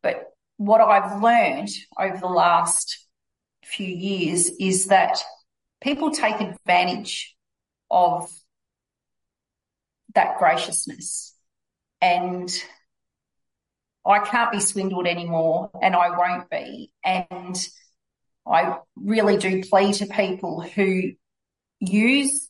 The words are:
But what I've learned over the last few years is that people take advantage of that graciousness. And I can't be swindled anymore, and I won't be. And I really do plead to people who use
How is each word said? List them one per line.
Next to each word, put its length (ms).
But 200
what 240
I've 400
learned 500
over 180
the 120
last 760
few 240
years 600
is 260
that 320
people 320
take 280
advantage 960
of 400
that 240
graciousness. 960
And 480
I 160
can't 320
be 80
swindled 480
anymore, 640
and 140
I 200
won't 320
be. 440
And 520
I 300
really 440
do 260
plead 320
to 100
people 540
who 520
use 680